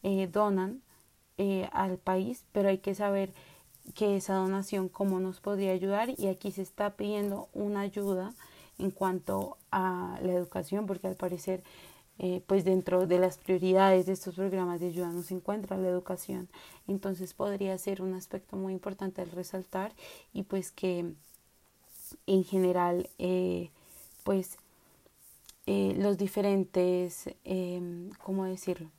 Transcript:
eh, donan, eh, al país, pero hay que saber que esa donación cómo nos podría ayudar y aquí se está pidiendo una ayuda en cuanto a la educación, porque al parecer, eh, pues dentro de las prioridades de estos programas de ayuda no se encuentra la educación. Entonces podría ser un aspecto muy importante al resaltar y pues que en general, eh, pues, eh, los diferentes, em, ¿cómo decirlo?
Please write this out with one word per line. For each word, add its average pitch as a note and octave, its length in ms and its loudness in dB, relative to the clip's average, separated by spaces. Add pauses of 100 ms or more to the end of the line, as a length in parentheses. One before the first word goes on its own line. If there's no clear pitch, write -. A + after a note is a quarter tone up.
eh, F#3+ 240 2
donan, G3+ 540 2 (560)
eh, G3 340 0
al F#3+ 260 0
país, F#3+ 540 -2
pero G3 180 4
hay F#3+ 100 2
que G3 160 -2
saber G3 380 0 (600)
que G3+ 240 2
esa F#3+ 180 0
donación F#3+ 540 0
cómo F#3+ 300 0
nos F#3+ 200 -4
podría G3 320 0
ayudar G3 460 0
y G3+ 100 0
aquí F#3+ 240 -2
se G3 120 -6
está G#3 320 -4
pidiendo G3+ 580 -2
una G3+ 280 -2
ayuda G3+ 520 -2 (440)
en F#3+ 140 0
cuanto F#3+ 680 -2 (140)
a F#3 500 -2
la F#3 120 0
educación, F3+ 520 -2
porque F#3+ 220 -4
al F#3 80 -4
parecer, F#3 480 -4 (540)
eh, F3+ 300 -2
pues G3 180 4
dentro F#3 400 4
de F3+ 140 6
las F3+ 180 4
prioridades F#3 680 6
de F#3+ 80 0
estos F#3 220 -6
programas F3+ 440 0
de F3 80 -2
ayuda F3 240 -2
no F3 100 -4
se F#3 140 -6
encuentra G3 420 -4
la F#3 120 2
educación. F3+ 580 -4 (400)
Entonces F#3+ 460 -4
podría G3 440 -2
ser F#3+ 240 -4
un F#3 140 -2
aspecto G3 400 -10
muy F#3+ 180 -2
importante F#3+ 480 -6
al F3 80 -6
resaltar F#3 600 -6 (420)
y G3 100 -4
pues F#3+ 280 -4
que F3 420 -2 (1120)
en F#3+ 180 6
general, F3+ 680 2 (100)
eh, F3+ 500 0 (540)
pues, F#3+ 340 0 (1080)
eh, G3 320 2
los G3 200 2
diferentes, F#3 1120 2 (140)
em, F3+ 680 -4 (140)
¿cómo F#3+ 220 -2
decirlo? F3+ 540 -6